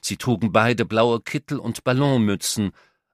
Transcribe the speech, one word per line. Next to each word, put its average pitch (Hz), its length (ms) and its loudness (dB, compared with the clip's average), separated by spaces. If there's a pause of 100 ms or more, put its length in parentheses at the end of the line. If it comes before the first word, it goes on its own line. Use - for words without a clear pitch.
Sie - 180 -6
trugen 110 340 0
beide 113 320 2
blaue 113 380 2
Kittel - 360 -8
und 110 260 -10
Ballonmützen, 117 880 0 (420)